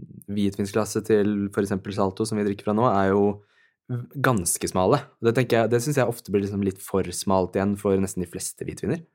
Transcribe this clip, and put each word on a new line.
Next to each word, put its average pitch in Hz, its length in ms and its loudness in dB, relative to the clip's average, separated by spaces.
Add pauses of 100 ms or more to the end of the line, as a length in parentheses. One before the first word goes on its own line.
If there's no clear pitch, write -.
(320)
hvitvinsglasset 104 760 -2
til 101 460 2
for - 80 0
eksempel 101 320 -2
Salto, 98 320 0
som 107 140 -2
vi 104 60 0
drikker 101 200 -2
fra 107 80 0
nå, 110 160 2
er 98 240 2
jo 101 300 2 (800)
ganske 101 480 0
smale. 107 340 2 (180)
Det 117 140 2
tenker 120 280 2
jeg, 110 80 0
det 120 120 2
synes 143 140 -4
jeg 123 120 2
ofte 117 240 -6
blir 101 80 2
liksom 101 240 -2
litt 95 160 -2
for 95 220 0 (100)
smalt 95 440 0
igjen 101 200 2
for 98 200 2
nesten 92 280 -2
de - 60 -10
fleste - 340 -10
hvitviner, 165 380 -6 (120)